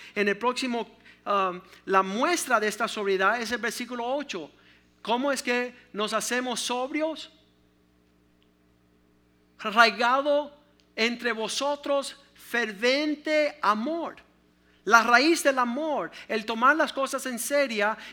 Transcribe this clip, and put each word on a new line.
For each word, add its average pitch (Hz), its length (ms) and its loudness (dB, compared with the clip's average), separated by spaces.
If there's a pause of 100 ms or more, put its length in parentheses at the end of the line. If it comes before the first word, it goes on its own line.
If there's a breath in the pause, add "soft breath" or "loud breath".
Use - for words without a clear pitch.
(160 loud breath)
en 208 140 2
el 196 80 0
próximo, 240 520 -4 (360 loud breath)
um, 190 340 0 (240 loud breath)
la 190 180 4
muestra 240 600 0
de 214 80 0
esta 214 180 -2
sobriedad 196 540 2
es 220 100 -6
el 240 60 -2
versículo 240 500 -6
ocho. 254 420 -6 (520 soft breath)
¿Cómo 247 320 0
es 247 100 -4
que 247 320 -2 (160 loud breath)
nos 208 220 -4
hacemos 247 480 -4
sobrios? 294 680 -4 (2250)
Arraigado 240 1000 2 (380)
entre 240 380 -2
vosotros 277 840 -4 (180)
fervente 277 1300 -2
amor. 247 540 -2 (680 soft breath)
La 220 200 6
raíz 254 400 6
del 262 160 4
amor, 247 500 -2 (180 loud breath)
el 220 160 -4
tomar 233 320 4
las 311 160 2
cosas 262 360 -4
en 247 100 -4
serio, 226 580 0 (180 loud breath)